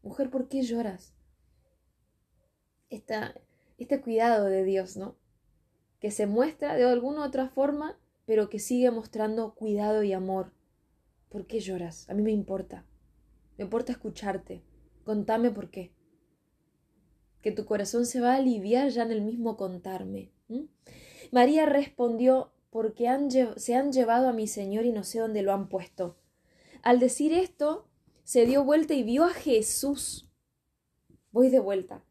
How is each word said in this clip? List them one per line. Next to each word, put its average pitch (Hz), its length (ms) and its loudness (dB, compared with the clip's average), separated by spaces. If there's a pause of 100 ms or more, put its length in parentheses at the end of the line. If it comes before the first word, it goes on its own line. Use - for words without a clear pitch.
Mujer, 254 280 -6
¿por 262 180 -4
qué 269 140 -2
lloras?". 226 520 -6 (1800)
Esta, 214 440 -8 (440)
este 269 240 -2
cuidado 226 440 2
de 190 180 0
Dios, 190 340 -2
¿no? 190 180 -12 (840)
Que 208 100 -4
se 208 160 -2
muestra 277 480 0
de 247 100 4
alguna 254 400 0
otra 262 240 -4
forma, 285 500 -2 (280)
pero 214 240 0
que 214 80 -8
sigue 247 320 2
mostrando 220 640 -4
cuidado 214 480 0
y 202 100 0
amor. 190 400 -4 (760)
"¿Por 196 160 -12
qué 220 140 -6
lloras? 175 500 -10
A - 40 -8
mí 208 80 0
me 214 80 2
importa. 196 540 -6 (720)
Me 202 80 -10
importa 233 280 -4
escucharte. 190 680 -8 (420)
Contame 220 460 0
por 202 200 -10
qué. 180 220 -14 (1500)
Que 214 100 -4
tu 208 140 -8
corazón 214 420 -2
se 254 140 -4
va 247 140 4
a - 20 2
aliviar 247 540 2
ya 233 120 -2
en 226 80 -2
el 214 120 -2
mismo 226 340 -4
contarme". 190 720 -10 (160)
¿Mm? 269 200 -8 (680)
María 294 340 6
respondió, 254 840 2 (180)
"Porque 220 380 -2
han 277 220 0
lle-, 247 280 2
se 233 160 -2
han 277 160 2
llevado 254 380 4
a 247 40 2
mi 220 140 -2
Señor 208 380 -4
y 240 80 2
no 208 100 -4
sé 226 160 -8
dónde 220 240 -2
lo 196 100 2
han 196 160 -2
puesto". 180 500 -8 (640)
Al 247 180 6
decir 294 320 2
esto, 339 560 -2 (340)
se 240 240 4
dio 277 180 4
vuelta 302 300 4
y 262 80 0
vio 240 220 4
a 359 60 4
Jesús. - 1000 -2 (1000)
Voy 247 160 6
de 240 100 6
vuelta. 196 520 -2